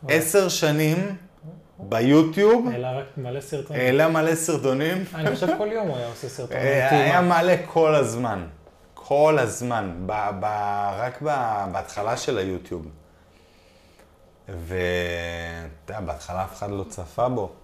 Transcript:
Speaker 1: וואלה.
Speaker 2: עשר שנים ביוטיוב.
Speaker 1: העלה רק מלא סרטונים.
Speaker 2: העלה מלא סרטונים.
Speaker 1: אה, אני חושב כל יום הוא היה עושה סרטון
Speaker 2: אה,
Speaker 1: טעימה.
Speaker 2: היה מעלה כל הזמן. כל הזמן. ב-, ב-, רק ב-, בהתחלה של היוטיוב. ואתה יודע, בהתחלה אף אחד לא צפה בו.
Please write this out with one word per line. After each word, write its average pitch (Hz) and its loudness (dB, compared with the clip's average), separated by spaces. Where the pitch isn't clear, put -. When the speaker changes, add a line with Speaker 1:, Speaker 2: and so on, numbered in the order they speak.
Speaker 1:
וואלה. 147 2
Speaker 2:
עשר 180 4
שנים 165 2
ביוטיוב. 160 4
Speaker 1:
העלה 127 -4
רק 135 -8
מלא 131 -8
סרטונים. 139 -6
Speaker 2:
העלה 139 4
מלא 160 2
סרטונים. 160 0
Speaker 1:
אה, 160 -8
אני 156 0
חושב 180 -2
כל 415 -2
יום 220 -2
הוא 139 -4
היה 120 -6
עושה 117 -10
סרטון 120 -8
Speaker 2:
אה, 135 2
Speaker 1:
טעימה. 135 6
Speaker 2:
היה 170 4
מעלה 175 4
כל 156 4
הזמן. 113 0
כל 151 4
הזמן. 110 -2
ב-, 104 -2
ב-, 104 -2
רק 123 -6
ב-, 120 -2
בהתחלה 104 -4
של 127 -2
היוטיוב. 90 -6
ואתה 90 -8
יודע, 104 -10
בהתחלה 90 -6
אף 95 -14
אחד 101 -8
לא 98 -6
צפה 110 -4
בו. 113 -4